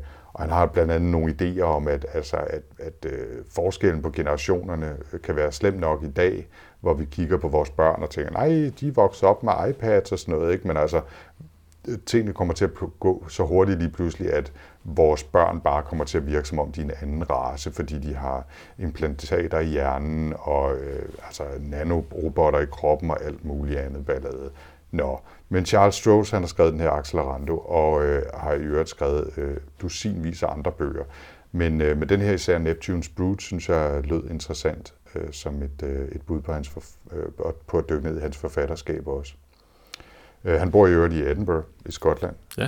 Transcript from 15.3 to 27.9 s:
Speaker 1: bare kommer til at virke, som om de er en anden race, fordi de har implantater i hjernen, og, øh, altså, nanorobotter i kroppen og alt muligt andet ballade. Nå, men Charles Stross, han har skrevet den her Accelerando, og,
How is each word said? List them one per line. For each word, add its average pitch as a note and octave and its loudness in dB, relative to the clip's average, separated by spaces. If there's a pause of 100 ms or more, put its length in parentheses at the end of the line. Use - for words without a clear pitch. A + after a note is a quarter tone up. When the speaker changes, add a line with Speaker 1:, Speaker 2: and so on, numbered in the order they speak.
Speaker 1:
bare D2 2
kommer D2+ -4
til E2 -2
at C#2+ -2
virke, D2 -2
som D#2 -4
om C#2 -2
de D#2+ -8
er D2+ -4
en C#2+ -4 (120)
anden D2+ -4
race, C2+ -4
fordi D2 -6
de C#2+ -6
har C2 -4 (340)
implantater D#2+ -2
i E2 0
hjernen, D2+ -2
og, C#2 0
øh, C2+ -6 (240)
altså, - -12 (180)
nanorobotter D#2 2
i D2 2
kroppen D2+ 0
og D2 -4
alt D2 -8
muligt C#2+ -4
andet C#2 -6
ballade. C2+ -6 (400)
Nå, C2+ -2 (280)
men F#2 2
Charles G2+ 6
Stross, G#2 6
han G2 0
har F2 -2
skrevet E2 4
den D#2 -2
her D#2+ 2
Accelerando, C#2+ -2
og, D#2 2